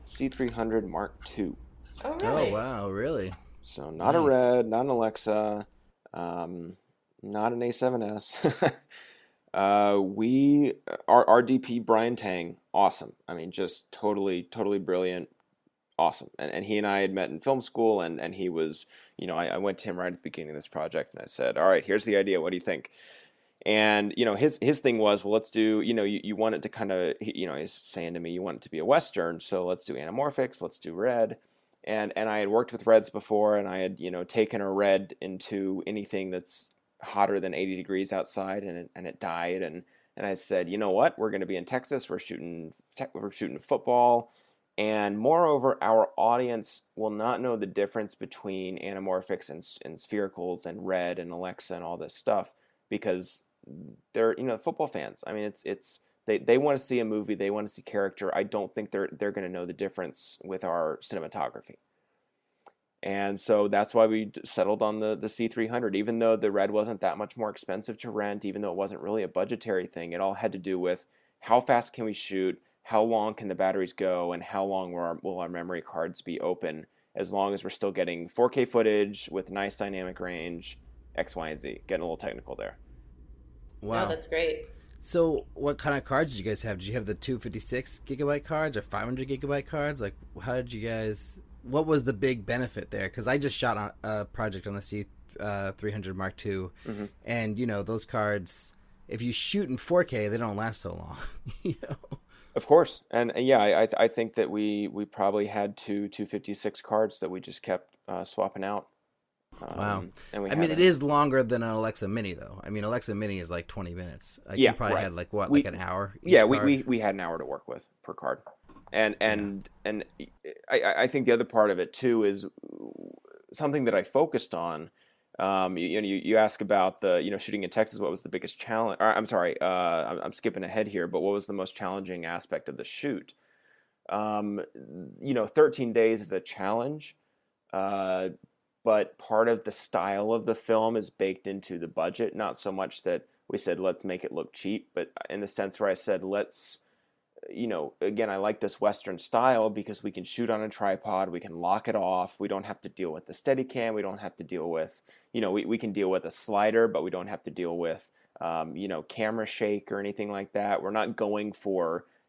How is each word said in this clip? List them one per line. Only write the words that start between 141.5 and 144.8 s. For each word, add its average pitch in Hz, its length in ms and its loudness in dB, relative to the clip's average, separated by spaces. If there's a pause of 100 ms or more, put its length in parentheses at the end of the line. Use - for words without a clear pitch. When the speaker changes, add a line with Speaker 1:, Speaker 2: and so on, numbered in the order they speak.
Speaker 1:
the 82 100 -6
budget. 92 480 -2
Not 87 220 -4
so 101 140 -4
much 95 320 -6
that 87 220 -2 (220)
we - 80 -4
said, 90 240 -2
"Let's 92 240 0
make 92 200 -4
it - 80 -6
look 78 200 -6
cheap," - 400 -6